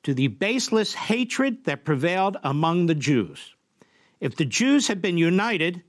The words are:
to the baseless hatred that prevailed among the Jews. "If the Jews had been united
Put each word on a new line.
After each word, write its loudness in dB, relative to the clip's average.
to -2
the 2
baseless -2
hatred -2
that -4
prevailed 0
among 2
the 2
Jews. -2
"If -4
the -2
Jews 2
had -2
been 0
united 0